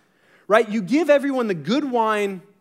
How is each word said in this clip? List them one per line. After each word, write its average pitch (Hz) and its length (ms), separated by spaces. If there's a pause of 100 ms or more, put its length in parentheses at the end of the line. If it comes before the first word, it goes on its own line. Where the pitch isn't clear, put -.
(460)
right? 220 220
You 208 140
give 285 260
everyone 269 380
the 202 80
good 226 360
wine. 208 520 (180)